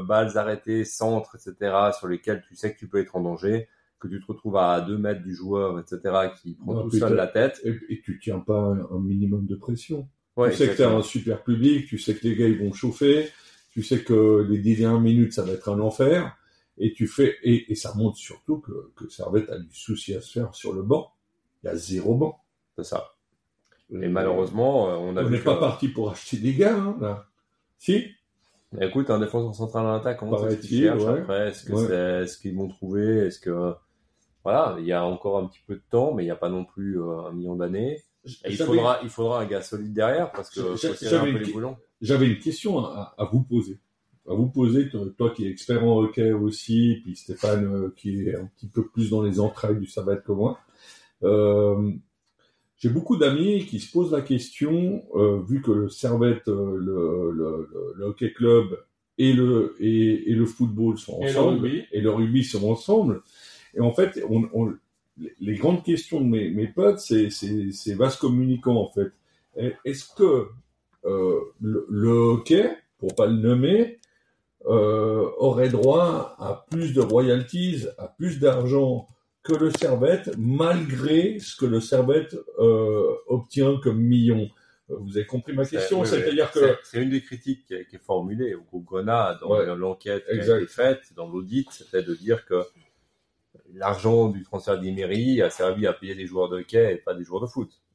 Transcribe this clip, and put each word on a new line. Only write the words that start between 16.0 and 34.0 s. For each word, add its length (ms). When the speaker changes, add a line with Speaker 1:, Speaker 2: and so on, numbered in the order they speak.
Speaker 2:
et 160
tu 140
fais, 340
et, 300
et 40
ça 200
montre 220
surtout 420
que, 360
que 140
Servette 400
a 80
du 160
souci 400
à 80
se 100
faire 220
sur 200
le 100
banc. 280
Il 40
y 40
a 40
zéro 380
banc. 260
Speaker 1:
C'est 80
ça. 300
Et 60
Speaker 2:
Euh, 140
Speaker 1:
malheureusement, 800
euh, 80
on 180
a 80
Speaker 2:
on 40
Speaker 1:
vu 100
Speaker 2:
n'est 60
pas 120
Speaker 1:
que 60
Speaker 2:
parti 260
pour 240
acheter 260
des 160
gars, 220
hein, 240
là. 260
Si ? 280
Speaker 1:
Écoute, 280
un 100
défenseur 360
central 300
en 100
attaque, 240
comment 180
c'est 240
ce 60
qu'ils 200
Speaker 2:
Paraît-il, 140
Speaker 1:
cherchent 140
Speaker 2:
ouais. 60
Speaker 1:
après ? 280
Est-ce 140
que 100
Speaker 2:
Ouais. 140
Speaker 1:
c'est, 360
est-ce 140
qu'ils 180
vont 120
trouver ? 600
Est-ce 120
que, 340